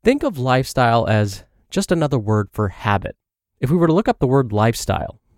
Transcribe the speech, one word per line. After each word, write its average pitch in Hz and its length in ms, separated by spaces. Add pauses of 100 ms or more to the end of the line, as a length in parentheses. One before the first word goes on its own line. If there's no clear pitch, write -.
Think 269 200
of 214 140
lifestyle 127 680
as 104 380 (240)
just 196 240
another 143 260
word 104 320
for 107 160
habit. - 480 (460)
If 131 100
we 180 60
were 165 100
to 160 60
look 208 160
up - 100
the 131 80
word 131 240
lifestyle 104 720 (160)